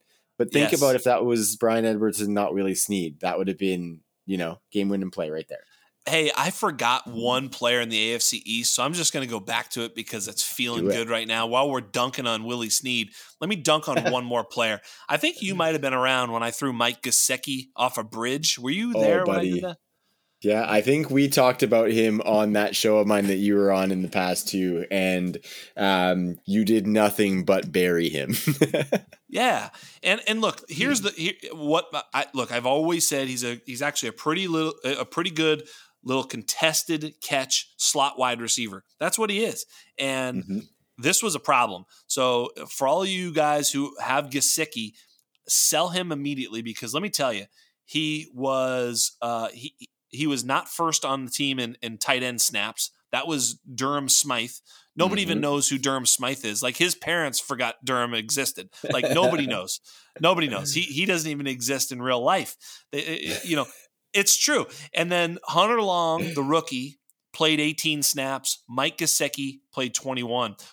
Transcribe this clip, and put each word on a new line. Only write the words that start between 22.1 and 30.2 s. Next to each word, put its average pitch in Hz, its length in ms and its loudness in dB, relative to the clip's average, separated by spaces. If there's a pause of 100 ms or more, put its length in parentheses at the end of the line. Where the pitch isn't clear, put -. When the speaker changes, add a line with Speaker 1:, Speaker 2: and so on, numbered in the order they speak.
Speaker 1:
on 107 320 4
that 104 200 2
show 107 240 4
of 104 80 4
mine 101 220 4
that 98 80 2
you 101 180 2
were 98 160 6
on 95 220 4
in 92 100 0
the 90 60 -2
past 90 400 0
too, 90 420 0
and, 90 480 0 (380)
um, 92 680 2
you 104 180 4
did 107 200 4
nothing 104 600 2
but 87 260 2
bury 87 380 2
him. 71 260 -2 (260)
<laughs> - 140 0 (540)
Speaker 2:
Yeah, 185 420 0 (320)
and, 202 260 2